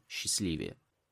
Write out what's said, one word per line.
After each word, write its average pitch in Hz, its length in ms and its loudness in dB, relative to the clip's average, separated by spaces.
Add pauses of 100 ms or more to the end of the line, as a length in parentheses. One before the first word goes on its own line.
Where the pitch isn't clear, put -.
счастливее". - 720 0 (360)